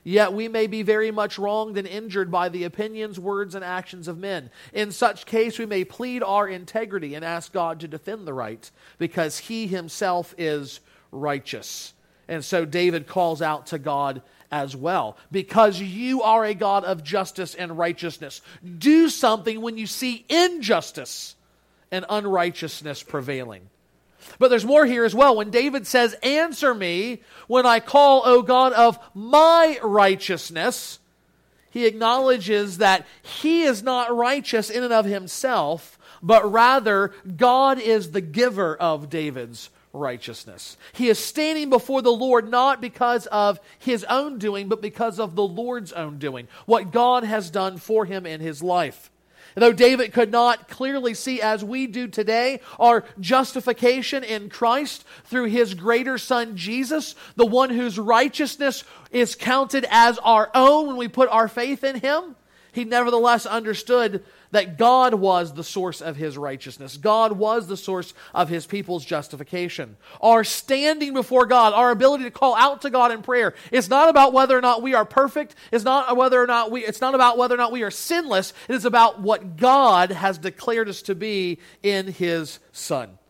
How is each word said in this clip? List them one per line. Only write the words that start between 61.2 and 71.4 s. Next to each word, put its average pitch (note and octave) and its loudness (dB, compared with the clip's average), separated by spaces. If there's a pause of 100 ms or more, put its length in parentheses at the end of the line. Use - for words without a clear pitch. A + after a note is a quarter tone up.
our A3+ 4
faith B3 -6
in C4+ -4
him, D4+ -2 (360)
he A#3+ -6
nevertheless A#3+ 2
understood A3 -2 (280)
that F#3 0
God B3 6
was F3+ 0
the D#3 -12
source F3+ -6
of D#3 -8
his D3 -8
righteousness. C#3 -12
God G#3+ 2
was G#3+ -2
the F#3+ -8
source F#3 -8 (180)
of F3 0
his E3 -6
people's F3 -8
justification. D3+ -8 (260)
Our A3+ 6
standing C#4+ -2
before B3+ 2